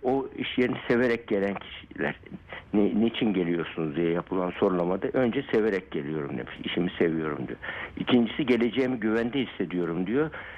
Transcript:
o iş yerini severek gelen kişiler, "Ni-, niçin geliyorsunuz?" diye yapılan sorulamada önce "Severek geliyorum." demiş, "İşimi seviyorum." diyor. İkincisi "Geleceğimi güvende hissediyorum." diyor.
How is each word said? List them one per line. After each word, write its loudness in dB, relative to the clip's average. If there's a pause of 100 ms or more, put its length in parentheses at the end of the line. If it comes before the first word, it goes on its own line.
o 2
iş -4
yerini 4 (120)
severek 2
gelen 2
kişiler, -6 (600)
"Ni-, 4
niçin 2
geliyorsunuz?" 0
diye 2
yapılan 0
sorulamada 2
önce 2
"Severek 2
geliyorum." -4
demiş, -8 (120)
"İşimi 0
seviyorum." 0
diyor. -8 (380)
İkincisi 2
"Geleceğimi 2
güvende 0
hissediyorum." -2
diyor. 0 (280)